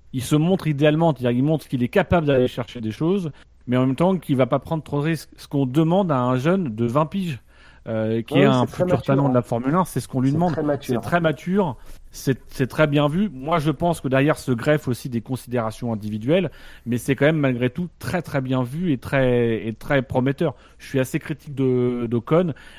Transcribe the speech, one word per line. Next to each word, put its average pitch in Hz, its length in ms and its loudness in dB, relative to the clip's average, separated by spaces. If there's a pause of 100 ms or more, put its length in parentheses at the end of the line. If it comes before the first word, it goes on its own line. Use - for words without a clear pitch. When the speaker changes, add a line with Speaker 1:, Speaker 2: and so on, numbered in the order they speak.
(120)
Speaker 1:
il 131 100 -4
se 151 140 0
montre 165 320 2
idéalement, 151 480 2
c'est-à-dire 123 240 0
il 131 60 2
montre 156 240 -2
qu'il 127 140 -2
est 120 40 0
capable 175 400 2
d'aller 127 220 4
chercher - 320 -10
des 110 100 -4
choses, 165 400 -2 (340)
mais 123 120 0
en 127 80 4
même 131 100 2
temps 185 220 2
qu'il 147 180 -2
va 127 100 4
pas 135 140 0
prendre 160 240 -6
trop 143 160 -4
de 143 60 -2
risques, 160 320 -4
ce - 100 -20
qu'on 139 180 0
demande 165 460 2
à 131 80 2
un 123 160 2
jeune 151 400 0
de 117 100 0
vingt 135 200 2
piges, 165 340 -4 (480)
euh, 110 360 0
qui - 100 -8
Speaker 2:
Oui, 143 80 4
Speaker 1:
est - 20 6
Speaker 2:
c'est 139 60 6
Speaker 1:
un 127 160 4
Speaker 2:
très 127 180 -2
Speaker 1:
futur 180 40 0 (100)
Speaker 2:
mature, 117 60 -2
Speaker 1:
talent 139 220 2
de 139 40 2
Speaker 2:
hein. 131 60 0
Speaker 1:
la 123 60 4
Formule 127 340 -2
un, 185 100 2
c'est - 160 -6
ce - 80 -12
qu'on 131 100 -4
lui 131 120 2
Speaker 2:
C'est - 40 0
Speaker 1:
demande. 170 160 0
Speaker 2:
très 156 120 -2
mature. 139 320 -2
Speaker 1:
C'est 113 60 -2
très 175 200 0
mature, 170 560 0 (320)
c'est, - 380 -2
c'est - 180 -2
très 156 220 2
bien 147 200 2
vu. 185 240 0
Moi, 139 280 -2
je 147 100 0
pense 165 320 0
que 151 60 -4
derrière 139 320 2
se - 120 -4
greffent 143 360 0
aussi 127 200 -4
des 117 140 -4
considérations 120 720 -6
individuelles, 110 560 -2 (380)
mais 120 100 -2
c'est 131 180 0
quand 139 120 2
même 160 100 2
malgré 127 320 0
tout 175 200 -6 (100)
très, - 240 -4
très 143 180 -4
bien 127 220 0
vu 156 280 -4
et 131 60 0
très, 120 720 2
et 113 80 -4
très 139 260 0
prometteur. 135 540 -2 (240)
Je - 80 -20
suis 135 120 -2
assez 131 200 -2
critique - 340 -10
de, 123 560 0
d'Ocon, 151 460 0 (240)